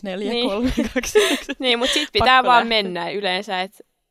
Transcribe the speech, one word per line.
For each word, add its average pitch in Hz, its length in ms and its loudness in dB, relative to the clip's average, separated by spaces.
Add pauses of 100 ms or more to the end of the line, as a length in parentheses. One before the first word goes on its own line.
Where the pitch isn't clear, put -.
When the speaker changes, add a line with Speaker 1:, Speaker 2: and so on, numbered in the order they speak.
Speaker 1:
neljä, 202 260 -6
Speaker 2:
Niin. 240 180 -2
Speaker 1:
kolme, 233 220 -2 (220)
kaksi, 262 260 0 (140)
yksi. - 220 -6
Speaker 2:
<laughs> - 40 -20
Niin, 247 200 0
mut 262 100 0
sit 302 240 -2
pitää 233 240 4
Speaker 1:
Pakko 254 100 4
Speaker 2:
vaan 247 120 6 (100)
Speaker 1:
lähteä. 220 140 0
Speaker 2:
mennä 175 260 -6
yleensä, 190 520 -4
et - 200 -10 (300)